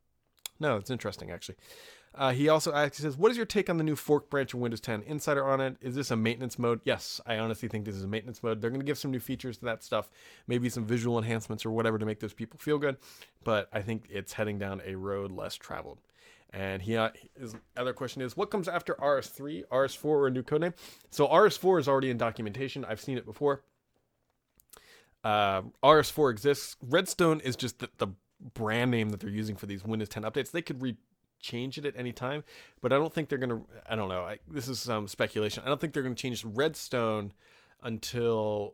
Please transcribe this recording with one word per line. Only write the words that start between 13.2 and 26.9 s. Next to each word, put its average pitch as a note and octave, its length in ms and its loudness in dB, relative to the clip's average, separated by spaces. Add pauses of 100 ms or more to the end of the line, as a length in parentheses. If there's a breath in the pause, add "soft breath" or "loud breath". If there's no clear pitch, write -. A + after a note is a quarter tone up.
but G#2+ 300 2
I G#2+ 80 -2
think A2 280 -6
it's G2 220 -8
heading G#2+ 260 -2
down G2 280 -6
a F#2+ 100 -6
road G2 380 -4
less G2 220 -8
traveled. - 440 -12 (540 loud breath)
And F#2+ 280 -4
he, A2+ 140 -2
uh, A2 140 2 (280)
his A#2 160 -12 (220)
other B2+ 160 -2
question B2 300 -6
is, B2+ 160 -6
"What G3+ 120 -2
comes F#3 200 -2
after E3+ 320 -2
R C#3 160 4
S B2+ 100 -4
three, D3 420 -10
R C3 140 4
S C3 100 0
four, D3+ 260 4
or C#3 80 6
a C3 40 2
new B2+ 100 0
codename?" D#3 320 0 (360 loud breath)
So D3 180 4
R F3+ 200 10
S - 100 0
four F#3 220 6
is C#3 100 2
already C3+ 200 4
in A#2+ 80 0
documentation. A#2 680 -4
I've G#2 160 -6
seen C3+ 160 -4
it - 80 -8
before. C#3 400 0 (1600 loud breath)
Uh, G2+ 420 4 (200)
R D3+ 160 10
S C#3+ 100 4
four D3 200 4
exists. C3 520 0
Redstone D#3+ 600 4